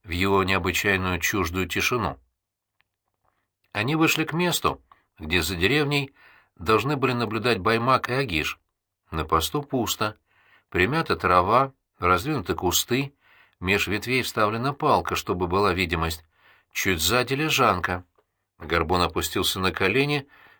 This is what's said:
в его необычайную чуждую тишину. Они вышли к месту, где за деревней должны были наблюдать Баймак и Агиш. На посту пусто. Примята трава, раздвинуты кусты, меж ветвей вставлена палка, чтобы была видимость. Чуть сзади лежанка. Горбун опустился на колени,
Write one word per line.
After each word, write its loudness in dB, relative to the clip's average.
в -14
его 2
необычайную 0
чуждую -2
тишину. -2
Они 0
вышли 2
к -8
месту, 0
где 0
за -2
деревней 0
должны 2
были 0
наблюдать 0
Баймак 0
и -4
Агиш. -4
На -4
посту 0
пусто. -4
Примята 0
трава, 2
раздвинуты 0
кусты, -2
меж 0
ветвей -2
вставлена -2
палка, 0
чтобы -2
была 2
видимость. -2
Чуть 0
сзади 0
лежанка. 0
Горбун 0
опустился -2
на 0
колени, 0